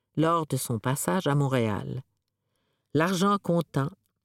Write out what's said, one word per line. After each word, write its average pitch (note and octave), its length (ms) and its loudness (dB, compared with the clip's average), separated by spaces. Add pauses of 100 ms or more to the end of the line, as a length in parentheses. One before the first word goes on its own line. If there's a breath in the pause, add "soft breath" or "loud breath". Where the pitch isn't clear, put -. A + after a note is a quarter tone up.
(160)
lors D#3+ 300 2
de C3+ 120 -2
son B2 200 -4
passage F3 480 -2
à C#3+ 80 2
Montréal. B2+ 680 0 (880)
L'argent F#3+ 480 2
comptant E3 480 -2 (360)